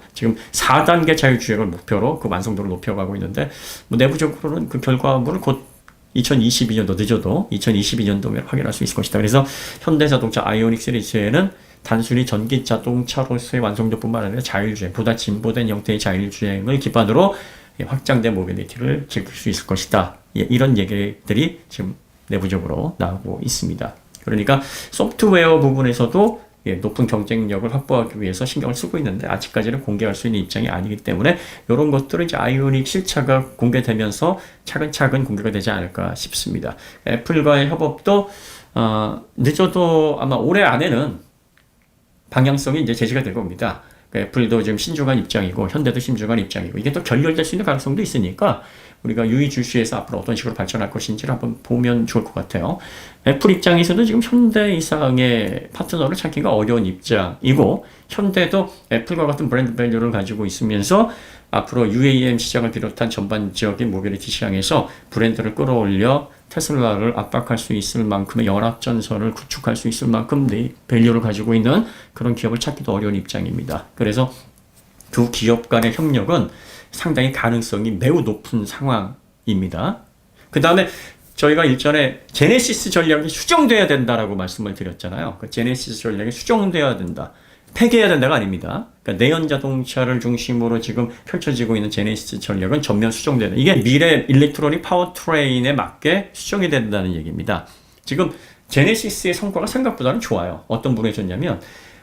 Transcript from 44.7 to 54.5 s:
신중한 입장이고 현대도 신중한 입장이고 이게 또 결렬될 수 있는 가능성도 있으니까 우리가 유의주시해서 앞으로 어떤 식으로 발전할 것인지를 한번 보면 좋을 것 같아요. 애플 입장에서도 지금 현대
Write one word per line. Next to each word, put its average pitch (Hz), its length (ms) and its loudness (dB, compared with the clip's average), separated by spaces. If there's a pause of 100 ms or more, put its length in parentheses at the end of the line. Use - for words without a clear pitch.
신중한 143 400 0
입장이고 95 500 -2
현대도 127 320 0
신중한 113 400 -2
입장이고 92 380 -6
이게 120 120 -2
또 170 140 -4
결렬될 160 400 2
수 160 100 -4
있는 190 100 -2
가능성도 139 380 -2
있으니까 117 600 0 (400)
우리가 113 260 0
유의주시해서 123 720 0
앞으로 101 200 -6
어떤 113 160 -4
식으로 110 200 -4
발전할 104 360 -4
것인지를 110 420 -6
한번 117 300 -4
보면 120 440 2
좋을 110 180 0
것 - 100 -14
같아요. 92 440 -4 (480)
애플 143 240 6
입장에서도 180 540 4
지금 220 180 2
현대 220 520 4